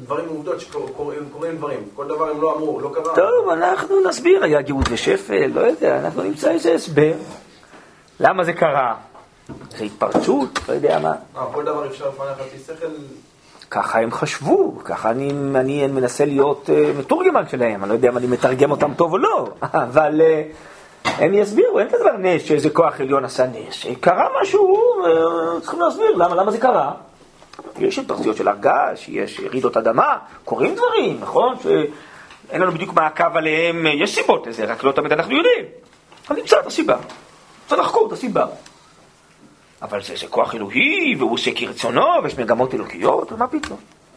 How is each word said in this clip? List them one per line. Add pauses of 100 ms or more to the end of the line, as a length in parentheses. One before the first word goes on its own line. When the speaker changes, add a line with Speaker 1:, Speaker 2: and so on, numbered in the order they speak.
Speaker 1:
דברים,
עובדות
שקורים
דברים. (160)
כל
דבר
הם
לא
אמרו,
לא
קרה.
Speaker 2:
טוב,
אנחנו (140)
נסביר,
היה
גאות
ושפל,
לא
יודע,
אנחנו
נמצא
איזה
הסבר. (1040)
למה
זה
קרה? (840)
זה
התפרצות? (100)
לא
יודע
מה. (240)
Speaker 1:
אה,
כל
דבר
אפשר
לפענח
על
פי
שכל? (840)
Speaker 2:
ככה
הם
חשבו,
ככה
אני, (240)
אני
מנסה
להיות,
אה,
מתורגמן
שלהם,
אני
לא
יודע
אם
אני
מתרגם
אותם
טוב
או
לא, (120)
<laughs>
אבל,
אה, (640)
הם
יסבירו,
אין
כזה
דבר
נס
שאיזה
כוח
עליון
עשה
נס. (160)
קרה (140)
משהו, (240)
אה,
צריכים
להסביר
למה,
למה
זה
קרה. (880)
יש
התפרצויות
של
הר
געש,
יש
רעידות
אדמה, (280)
קורים
דברים,
נכון?
שאין
לנו
בדיוק
מעקב
עליהם,
יש
סיבות
לזה,
רק
לא
תמיד
אנחנו
יודעים. (640)
אז
נמצא
את
הסיבה, (720)
צריך
לחקור
את
הסיבה. (1400)
אבל
זה,
זה
כוח
אלוהי,
והוא
עושה
כרצונו,
ויש
מגמות
אלוקיות,
מה
פתאום? (380)